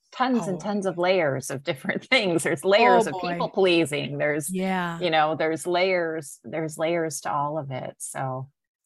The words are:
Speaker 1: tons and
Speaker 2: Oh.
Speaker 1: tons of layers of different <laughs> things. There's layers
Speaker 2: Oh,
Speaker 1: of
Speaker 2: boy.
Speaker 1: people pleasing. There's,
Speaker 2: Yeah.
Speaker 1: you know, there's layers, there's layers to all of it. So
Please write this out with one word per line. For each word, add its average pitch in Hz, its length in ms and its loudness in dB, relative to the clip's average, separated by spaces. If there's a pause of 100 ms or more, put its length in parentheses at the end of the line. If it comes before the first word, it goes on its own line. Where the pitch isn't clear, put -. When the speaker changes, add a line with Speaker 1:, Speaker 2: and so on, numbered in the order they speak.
(120)
Speaker 1:
tons 247 360 0
and 180 120 -4
Speaker 2:
Oh. - 0 -
Speaker 1:
tons 202 260 -4
of 175 120 -2
layers 175 520 2
of 139 140 -8
different - 420 -6
<laughs> - 60 -6
things. 196 320 2
There's 147 220 -2
layers 226 400 6
Speaker 2:
Oh, - 20 -2
Speaker 1:
of 160 120 -4
Speaker 2:
boy. - 0 -
Speaker 1:
people 175 300 -4
pleasing. 151 720 2
There's, 151 320 0
Speaker 2:
Yeah. 185 480 -2
Speaker 1:
you 175 100 0
know, 156 260 4
there's 160 320 -2
layers, 175 760 0
there's 156 340 -6
layers 160 440 -2
to - 120 -4
all 147 240 -2
of 139 140 -6
it. - 280 -8
So 131 520 -8 (340)